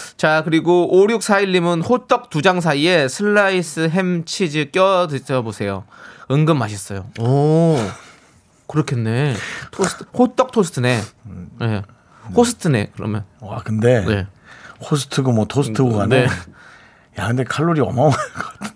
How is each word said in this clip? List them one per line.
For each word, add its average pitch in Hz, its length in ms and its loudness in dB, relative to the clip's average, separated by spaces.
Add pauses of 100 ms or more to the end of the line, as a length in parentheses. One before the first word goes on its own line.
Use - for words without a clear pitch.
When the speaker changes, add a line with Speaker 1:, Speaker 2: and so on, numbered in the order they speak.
(180)
Speaker 1:
자, 156 260 2
그리고 165 480 2
오육사일 202 600 4
님은 175 320 0
"호떡 240 480 -2
두 151 100 -2
장 180 200 2
사이에 156 460 2
슬라이스 190 800 0
햄 180 360 -2
치즈 151 460 -4
껴 185 360 2
드셔보세요. 113 760 -4 (480)
은근 156 260 4
맛있어요." 104 480 -6 (140)
오, 151 580 4 (880)
그렇겠네. 127 680 -2 (360)
토스트, - 340 -6 (120)
호떡 254 340 2
토스트네. 127 500 0 (260)
Speaker 2:
음. 90 220 -16 (100)
Speaker 1:
네. 110 240 -4 (520)
호스트네, 185 600 2
그러면. 104 280 -6 (160)
Speaker 2:
와, 107 240 -12
근데 110 400 2
Speaker 1:
네. 101 220 0 (640)
Speaker 2:
호스트고 135 420 -2
뭐 110 140 2
토스트고 127 500 0
간에 104 300 2
Speaker 1:
네. - 20 2 (920)
Speaker 2:
야, 101 80 -4
근데 127 160 0
칼로리 156 380 0
어마어마할 127 520 2
것 - 260 -12
같아. - 160 -12